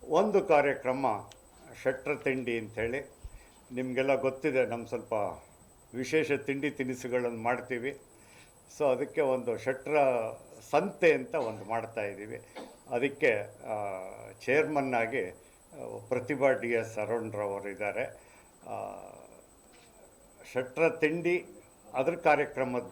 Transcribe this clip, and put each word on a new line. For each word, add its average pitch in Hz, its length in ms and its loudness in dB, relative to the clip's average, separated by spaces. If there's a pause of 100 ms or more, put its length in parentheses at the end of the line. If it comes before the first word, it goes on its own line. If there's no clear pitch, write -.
ಒಂದು 190 360 4
ಕಾರ್ಯಕ್ರಮ 139 600 4 (760)
ಶೆಟ್ರ 131 340 -2
ತಿಂಡಿ 123 420 0
ಅಂಥೇಳಿ, 113 520 -4 (640)
ನಿಮಗೆಲ್ಲ 131 420 2
ಗೊತ್ತಿದೆ, 131 520 2
ನಮ್ಮ 117 200 -6
ಸ್ವಲ್ಪ 113 260 -6 (800)
ವಿಶೇಷ 135 380 2
ತಿಂಡಿ 139 380 -2
ತಿನಿಸುಗಳನ್ನು 123 720 -2
ಮಾಡ್ತೀವಿ. 123 560 -2 (800)
So, 139 140 4
ಅದಕ್ಕೆ 143 280 0
ಒಂದು 123 380 2
ಶೆಟ್ರ 135 400 0 (720)
ಸಂತೆ 170 440 4
ಅಂತ 131 200 -2
ಒಂದು 110 340 -4
ಮಾಡ್ತಾಯಿದ್ದೀವಿ. 107 760 -4 (480)
ಅದಕ್ಕೆ, 127 520 2 (240)
ಆ, 110 100 -2 (680)
ಚೇರ್ಮನ್ 139 500 2
ಆಗಿ, 113 360 0
ಆ, - 680 -16 (100)
ಪ್ರತಿಭಾ 131 420 2
ಡಿ 123 200 0
ಎಸ್ 113 280 0
ಅರುಣ್ರವರಿದ್ದಾರೆ. 104 1040 -4 (640)
ಆ, 104 260 -8 (1600)
ಶೆಟ್ರ 131 360 0
ತಿಂಡಿ, 165 580 2 (480)
ಅದ್ರ 139 200 2
ಕಾರ್ಯಕ್ರಮದ 131 760 2